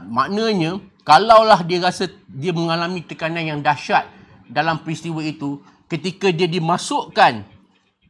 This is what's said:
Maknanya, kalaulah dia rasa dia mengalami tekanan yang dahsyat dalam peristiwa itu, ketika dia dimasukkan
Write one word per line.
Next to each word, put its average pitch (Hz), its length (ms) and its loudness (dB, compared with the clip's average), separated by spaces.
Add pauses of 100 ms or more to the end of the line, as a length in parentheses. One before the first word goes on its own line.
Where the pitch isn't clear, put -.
Maknanya, 185 720 -2 (240)
kalaulah 220 600 6
dia 175 160 -2
rasa 180 280 -2 (200)
dia 151 280 -6
mengalami 170 480 -4
tekanan 165 400 -6
yang 151 160 -6
dahsyat 151 560 -2 (300)
dalam 156 340 -2
peristiwa 160 420 -8
itu, 143 360 -8 (320)
ketika 180 400 -2
dia 180 160 0
dimasukkan 170 960 0 (680)